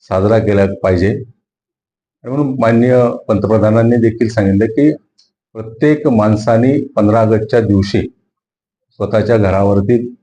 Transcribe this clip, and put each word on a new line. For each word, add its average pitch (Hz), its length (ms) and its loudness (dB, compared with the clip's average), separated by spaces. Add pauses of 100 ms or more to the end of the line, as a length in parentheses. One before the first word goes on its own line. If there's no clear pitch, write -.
(100)
साजरा 104 280 2
केला 101 260 0 (180)
पाहिजे. 92 260 0
आणि - 1200 -14
म्हणून 139 300 -4
माननीय 117 360 2 (320)
पंतप्रधानांनी 110 680 2
देखील 117 320 0
सांगितलं 101 380 0
की - 240 2 (640)
प्रत्येक 147 540 -2
माणसाने 117 680 2 (180)
पंधरा 107 240 2
ऑगस्टच्या 110 400 0
दिवशी 98 400 0
स्वतःच्या - 1400 -6
घरावरती 101 640 0 (240)